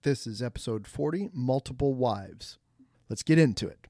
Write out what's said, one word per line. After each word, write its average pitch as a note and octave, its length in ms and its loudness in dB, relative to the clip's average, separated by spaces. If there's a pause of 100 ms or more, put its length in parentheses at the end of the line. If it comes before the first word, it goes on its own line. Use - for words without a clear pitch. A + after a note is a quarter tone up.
This C#3 240 0
is G#2+ 140 -8
episode A2 460 -6
forty, D#3+ 480 -4
Multiple C3 580 0
Wives. A2 640 -2 (540)
Let's - 120 -6
get D#3 160 6
into B2+ 300 4
it. - 220 -14